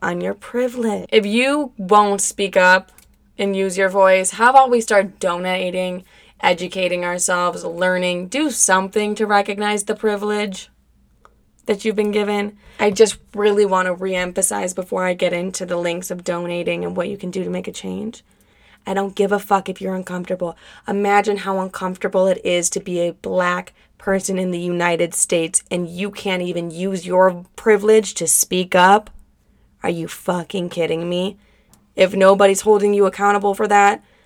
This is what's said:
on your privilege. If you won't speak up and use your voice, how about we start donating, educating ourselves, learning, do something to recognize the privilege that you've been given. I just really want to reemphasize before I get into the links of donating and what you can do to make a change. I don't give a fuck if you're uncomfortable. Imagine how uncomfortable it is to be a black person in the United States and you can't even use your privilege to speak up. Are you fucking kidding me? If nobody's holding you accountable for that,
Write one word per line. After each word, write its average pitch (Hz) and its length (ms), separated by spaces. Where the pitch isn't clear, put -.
on 175 200
your 190 120
privilege. 233 800
If 220 140
you 262 520
won't 202 440
speak 196 340
up 185 380
and 196 200
use 190 200
your 190 120
voice, 190 420
how 233 200
about 269 180
we 240 100
start 202 400
donating, 185 840
educating 180 640
ourselves, 175 600
learning, 180 640
do 294 200
something 202 680
to 214 120
recognize 208 560
the 214 100
privilege 208 760
that 202 180
you've 214 140
been 208 140
given. 208 460
I 208 120
just 202 260
really 208 300
want 185 220
to 180 80
reemphasize 185 760
before 185 320
I 185 80
get 180 200
into 180 320
the 180 100
links 175 340
of 180 140
donating 175 640
and 180 100
what 175 140
you - 80
can 185 140
do 185 120
to 175 60
make 180 180
a 175 60
change. 190 500
I 196 80
don't 196 220
give 202 160
a 202 80
fuck 196 300
if 185 100
you're 190 160
uncomfortable. 180 600
Imagine 403 500
how 190 220
uncomfortable 185 680
it 185 160
is 175 280
to 202 80
be 175 200
a 170 140
black 180 600
person 190 420
in 185 100
the 175 100
United 175 540
States - 560
and 175 180
you 180 220
can't 185 320
even 170 300
use 185 340
your 180 400
privilege 214 600
to 165 120
speak - 460
up. 190 380
Are 190 80
you 165 160
fucking 180 600
kidding 165 380
me? 180 300
If 190 200
nobody's 196 460
holding 208 320
you 202 120
accountable 202 480
for 214 140
that, 202 360